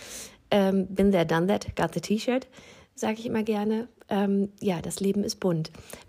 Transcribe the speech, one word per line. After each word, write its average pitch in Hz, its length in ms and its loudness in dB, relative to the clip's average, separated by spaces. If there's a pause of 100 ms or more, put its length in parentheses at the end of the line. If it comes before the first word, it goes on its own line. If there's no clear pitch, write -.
(520)
Ähm, 190 360 4
been 196 240 4
there, 170 140 4
done 165 220 2
that, - 280 -2
got 170 180 -2
the 170 80 -4
T-Shirt, 240 460 -2 (460)
sage 220 260 -4
ich 226 60 -12
immer 220 180 -2
gerne. 220 440 -2 (200)
Ähm, 196 420 2 (120)
ja, 180 200 0
das 170 180 -6
Leben 196 240 2
ist - 160 -4
bunt. 165 320 0 (380)